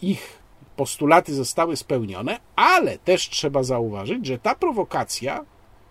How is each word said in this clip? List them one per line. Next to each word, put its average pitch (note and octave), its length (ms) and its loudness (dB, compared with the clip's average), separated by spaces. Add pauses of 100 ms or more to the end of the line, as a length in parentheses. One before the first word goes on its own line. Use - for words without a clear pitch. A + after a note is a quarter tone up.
ich - 360 -4 (380)
postulaty D3+ 580 4
zostały D#3 420 -2
spełnione, A#2 640 -4 (160)
ale D#4+ 420 4
też - 300 0
trzeba C#3 340 -2
zauważyć, A#2+ 640 -4
że B2+ 120 -4
ta A3+ 160 0
prowokacja A3+ 920 -4 (460)